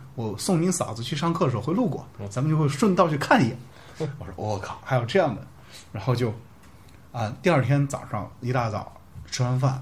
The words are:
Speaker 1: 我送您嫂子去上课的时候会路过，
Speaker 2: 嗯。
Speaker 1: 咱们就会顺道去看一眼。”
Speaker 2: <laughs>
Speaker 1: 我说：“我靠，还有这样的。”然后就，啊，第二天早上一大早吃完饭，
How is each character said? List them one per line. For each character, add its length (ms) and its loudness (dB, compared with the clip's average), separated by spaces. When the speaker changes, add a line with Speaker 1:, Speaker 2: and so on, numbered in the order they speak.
Speaker 1:
我 220 -4
送 240 2
您 100 2
嫂 220 -2
子 100 -8
去 120 -4
上 180 0
课 120 2
的 60 2
时 40 0
候 80 0
会 100 0
路 140 2
过， 180 -4
Speaker 2:
嗯。 100 -8
Speaker 1:
咱 120 -4
们 80 2
就 80 4
会 120 4
顺 260 4
道 140 6
去 80 0
看 260 6
一 60 4
眼。” 80 -6
Speaker 2:
<laughs> 220 -6
Speaker 1:
我 60 -12
说 100 -12
：“我 240 -2
靠， 240 -10
还 140 0
有 80 0
这 140 2
样 140 2
的。” 120 -10
然 100 -8
后 100 2
就， 200 0
啊， 280 -4
第 80 4
二 140 4
天 240 4
早 240 -6
上 180 -6
一 100 -4
大 180 0
早 220 -6
吃 160 -4
完 160 2
饭， 240 0